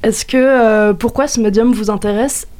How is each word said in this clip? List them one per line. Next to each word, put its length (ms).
Est-ce 220
que, 120
euh, 560
pourquoi 340
ce 140
médium 320
vous 160
intéresse ? 580